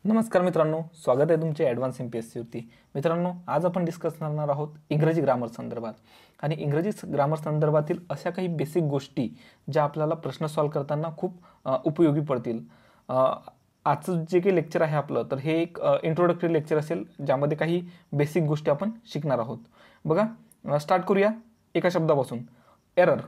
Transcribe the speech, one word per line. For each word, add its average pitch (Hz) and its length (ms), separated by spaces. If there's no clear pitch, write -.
नमस्कार 220 360
मित्रांनो, 160 400
स्वागत 143 380
आहे 160 100
तुमचे 160 240
ॲडव्हान्स 123 360
एमपीएससी 117 380
वरती. 117 320
मित्रांनो, 170 360
आज 151 180
आपण 175 200
डिस्कस 165 280
करणार 151 360
आहोत 147 180
इंग्रजी 160 320
ग्रामर 123 260
संदर्भात. 117 460
आणि 151 140
इंग्रजी 156 360
स-, - 220
ग्रामर 143 240
संदर्भातील 151 640
अशा 160 200
काही 185 180
बेसिक 160 360
गोष्टी 139 540
ज्या 151 120
आपल्याला 156 320
प्रश्न 156 300
सॉल्व्ह 151 280
करताना 151 340
खूप, 185 160
अ, 131 100
उपयोगी 156 340
पडतील. 123 400
अ, 131 240
आजचं 160 460
जे 180 80
काही 185 160
लेक्चर 165 260
आहे 151 140
आपलं, 139 360
तर 135 60
हे 160 240
एक, - 200
अ, 143 220
इंट्रोडक्टरी 170 500
लेक्चर 156 240
असेल, 160 260
ज्यामध्ये 147 320
काही 170 260
बेसिक 147 300
गोष्टी 151 280
आपण 190 180
शिकणार 143 340
आहोत. 117 180
बघा, 165 180
अ, 143 140
स्टार्ट 180 240
करूया 196 260
एका 175 160
शब्दापासून, 156 480
एरर. 165 200